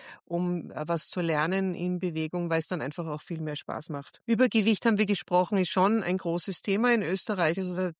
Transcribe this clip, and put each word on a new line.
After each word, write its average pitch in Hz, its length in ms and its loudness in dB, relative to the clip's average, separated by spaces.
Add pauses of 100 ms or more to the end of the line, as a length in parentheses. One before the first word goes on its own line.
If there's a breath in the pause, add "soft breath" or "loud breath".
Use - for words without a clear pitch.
(260 loud breath)
um, 175 460 -4
äh, 151 160 -6
was 170 220 -2
zu 185 120 -4
lernen 170 520 0
in 180 260 -2
Bewegung, 165 500 -2
weil 165 100 2
es - 80 -4
dann 165 140 -4
einfach 151 260 -6
auch 165 140 -6
viel 160 200 -6
mehr 151 140 -4
Spaß - 340 -8
macht. 143 360 -10
Übergewicht 220 600 4
haben 220 120 6
wir 208 80 4
gesprochen, 180 520 2
ist 185 120 2
schon 202 340 4
ein 180 140 0
großes 175 440 -2
Thema 226 320 2
in 220 100 2
Österreich, 180 560 0
also 180 160 -4
da 180 240 0